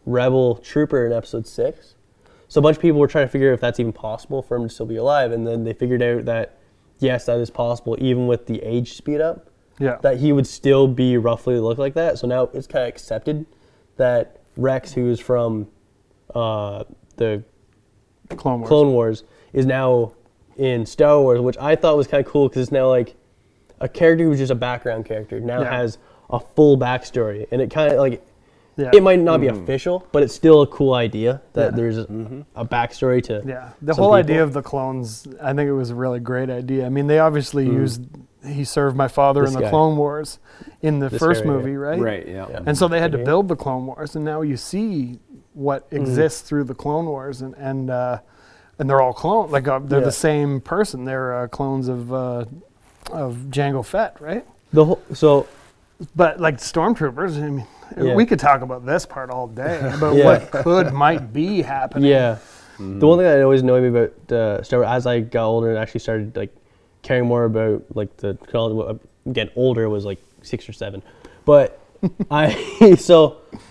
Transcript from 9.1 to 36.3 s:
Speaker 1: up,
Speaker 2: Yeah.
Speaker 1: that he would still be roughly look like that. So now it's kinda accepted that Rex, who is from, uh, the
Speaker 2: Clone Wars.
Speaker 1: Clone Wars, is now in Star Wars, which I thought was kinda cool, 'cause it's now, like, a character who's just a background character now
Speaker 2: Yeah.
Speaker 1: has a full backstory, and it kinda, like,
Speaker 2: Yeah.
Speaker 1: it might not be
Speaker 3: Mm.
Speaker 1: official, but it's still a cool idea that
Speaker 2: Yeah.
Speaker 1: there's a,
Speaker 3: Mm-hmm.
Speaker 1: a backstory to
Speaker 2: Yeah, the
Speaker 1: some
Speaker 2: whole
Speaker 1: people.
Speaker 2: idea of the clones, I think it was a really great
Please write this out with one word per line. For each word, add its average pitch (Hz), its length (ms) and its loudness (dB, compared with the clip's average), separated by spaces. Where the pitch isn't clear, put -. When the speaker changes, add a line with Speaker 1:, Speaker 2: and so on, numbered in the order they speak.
Speaker 1:
up, 165 280 -4
Speaker 2:
Yeah. 127 220 -2
Speaker 1:
that 131 160 2
he 147 140 4
would 139 140 2
still 135 400 4
be 127 320 2
roughly 117 400 0
look 113 200 -2
like 139 160 -4
that. 160 240 -2
So - 80 -6
now 123 260 0
it's 135 160 -10
kinda 127 180 -4
accepted 151 600 -8
that 123 420 0
Rex, 131 360 -4
who 123 180 -2
is 117 100 -2
from, 113 460 -2
uh, 107 500 -6
the 110 260 -2
Speaker 2:
Clone 127 240 -4
Wars. 113 80 -6
Speaker 1:
Clone 147 240 6
Wars, 113 320 0
is 131 140 0
now 127 460 0
in 123 300 -2
Star 147 340 4
Wars, 127 200 4
which 123 180 -2
I 147 180 0
thought 156 200 2
was 143 100 0
kinda 139 180 0
cool, 143 240 2
'cause 127 140 -4
it's 123 100 -8
now, 131 160 2
like, 123 280 0
a 123 80 -6
character 165 360 4
who's 147 140 2
just 131 140 -2
a - 40 -2
background 120 480 -6
character 110 360 -8
now 120 220 -4
Speaker 2:
Yeah. 127 140 -4
Speaker 1:
has 120 220 -4
a 120 100 -4
full 147 380 4
backstory, 120 720 -4
and 123 100 -2
it 120 100 -4
kinda, 151 280 0
like, 135 240 0
Speaker 2:
Yeah. 135 140 -4
Speaker 1:
it 196 100 10
might 185 180 6
not 165 200 2
be 143 80 2
Speaker 3:
Mm. 104 140 -4
Speaker 1:
official, 156 500 -4
but 147 100 4
it's 123 120 0
still 156 280 8
a 135 40 2
cool 135 280 0
idea 117 460 -2
that 113 180 0
Speaker 2:
Yeah. 110 40 -4
Speaker 1:
there's 117 220 -2
a, 110 60 -8
Speaker 3:
Mm-hmm. 113 360 -12
Speaker 1:
a 117 80 -10
backstory 123 600 -2
to 107 200 -6
Speaker 2:
Yeah, 127 240 -12
the 151 140 -2
Speaker 1:
some 151 80 2
Speaker 2:
whole 202 100 6
Speaker 1:
people. 170 200 6
Speaker 2:
idea 160 100 4
of 147 120 0
the 139 80 -4
clones, 131 640 -8
I 143 140 -2
think 147 140 0
it 143 40 -2
was 131 180 -4
a 120 40 -8
really 123 260 -4
great 127 300 -4